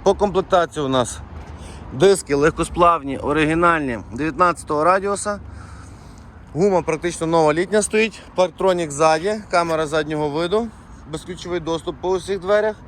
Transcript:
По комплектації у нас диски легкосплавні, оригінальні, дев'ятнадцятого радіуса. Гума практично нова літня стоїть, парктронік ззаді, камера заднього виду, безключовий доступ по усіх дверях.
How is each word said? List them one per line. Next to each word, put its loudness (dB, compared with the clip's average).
По 4
комплектації 0
у -2
нас 0
диски 4
легкосплавні, 2
оригінальні, 0
дев'ятнадцятого 0
радіуса. 0
Гума 2
практично -4
нова 4
літня 0
стоїть, 0
парктронік 0
ззаді, 2
камера 0
заднього -2
виду, -2
безключовий -8
доступ -6
по -2
усіх -2
дверях. 0